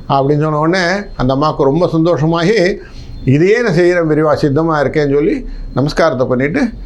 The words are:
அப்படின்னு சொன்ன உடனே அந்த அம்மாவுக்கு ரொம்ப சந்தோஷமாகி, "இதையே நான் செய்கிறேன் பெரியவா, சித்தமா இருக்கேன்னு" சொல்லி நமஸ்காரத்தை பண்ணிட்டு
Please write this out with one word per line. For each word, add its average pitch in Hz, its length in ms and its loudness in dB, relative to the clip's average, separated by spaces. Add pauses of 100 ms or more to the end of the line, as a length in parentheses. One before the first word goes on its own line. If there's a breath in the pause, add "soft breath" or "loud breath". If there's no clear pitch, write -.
அப்படின்னு 139 320 2
சொன்ன 156 180 0
உடனே 170 260 0 (320)
அந்த 127 160 0
அம்மாவுக்கு 151 320 0
ரொம்ப 139 240 2
சந்தோஷமாகி, 170 920 2 (440 loud breath)
"இதையே 180 360 2
நான் 226 120 0
செய்கிறேன் 175 380 2
பெரியவா, 151 300 2
சித்தமா 156 400 0
இருக்கேன்னு" 143 340 0
சொல்லி 202 320 0 (280 loud breath)
நமஸ்காரத்தை 131 540 0
பண்ணிட்டு 143 340 0 (240 loud breath)